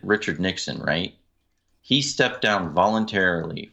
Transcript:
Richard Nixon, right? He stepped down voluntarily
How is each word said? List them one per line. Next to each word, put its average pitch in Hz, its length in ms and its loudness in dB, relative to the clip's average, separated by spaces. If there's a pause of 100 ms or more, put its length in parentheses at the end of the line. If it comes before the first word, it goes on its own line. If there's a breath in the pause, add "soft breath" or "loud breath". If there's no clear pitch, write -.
Richard 92 380 0
Nixon, 90 400 -4
right? 80 340 -2 (680)
He 135 200 2
stepped 127 400 0
down 98 320 0
voluntarily 90 1000 0